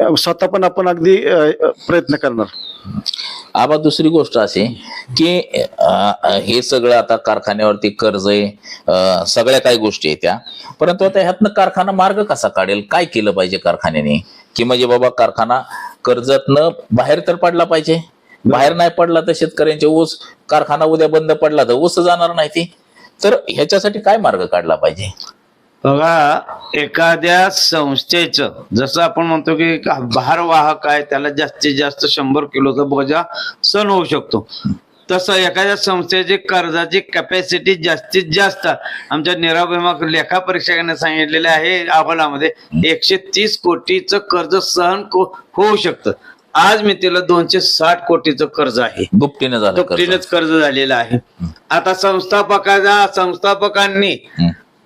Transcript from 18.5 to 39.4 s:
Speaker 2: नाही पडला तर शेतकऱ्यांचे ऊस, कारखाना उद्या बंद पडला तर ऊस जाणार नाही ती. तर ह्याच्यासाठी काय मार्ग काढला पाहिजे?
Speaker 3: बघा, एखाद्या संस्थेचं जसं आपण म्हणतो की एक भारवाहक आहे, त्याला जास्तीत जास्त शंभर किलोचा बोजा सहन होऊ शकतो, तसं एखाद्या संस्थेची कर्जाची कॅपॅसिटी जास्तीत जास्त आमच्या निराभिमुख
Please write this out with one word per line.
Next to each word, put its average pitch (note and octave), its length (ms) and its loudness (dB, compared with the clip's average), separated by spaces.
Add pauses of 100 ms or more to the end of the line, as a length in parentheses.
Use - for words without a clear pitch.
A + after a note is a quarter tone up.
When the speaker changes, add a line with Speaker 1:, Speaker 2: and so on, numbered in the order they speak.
Speaker 2:
नाही E3+ 180 2
पडला E3+ 300 2
तर E3 140 0
शेतकऱ्यांचे D3+ 520 0
ऊस, D#3+ 320 2 (300)
कारखाना D3+ 360 2
उद्या D#3+ 240 2
बंद D#3 240 2
पडला D3+ 320 2
तर A#2+ 80 2
ऊस E3+ 260 2
जाणार F3 360 2
नाही D#3 140 0
ती. E3+ 240 -6 (520)
तर A#3 120 4 (120)
ह्याच्यासाठी G3+ 500 0
काय G#3 180 2
मार्ग G2+ 300 0
काढला E2 280 0
पाहिजे? F2 400 -2 (720)
Speaker 3:
बघा, D3+ 560 2 (340)
एखाद्या E3 760 2
संस्थेचं D3+ 1000 -2 (240)
जसं C3+ 280 0
आपण E3 240 0
म्हणतो D#3+ 300 0
की E3 180 2
एक - 140 -4 (260)
भारवाहक D#3 720 0
आहे, D3 160 2
त्याला C#3+ 280 -4
जास्तीत C#3+ 480 -4
जास्त C#3+ 280 -2
शंभर C3+ 380 -2
किलोचा C#3 400 -2
बोजा C#3 380 -2 (420)
सहन G3+ 260 0
होऊ F#3+ 140 2
शकतो, - 440 -4 (640)
तसं F#3 220 -2
एखाद्या F#3 440 0
संस्थेची F#3 600 -2
कर्जाची E3+ 640 -2
कॅपॅसिटी F3+ 720 -2
जास्तीत E3 480 -2 (100)
जास्त F#3+ 360 0 (420)
आमच्या D#3 240 -2
निराभिमुख E3+ 760 -2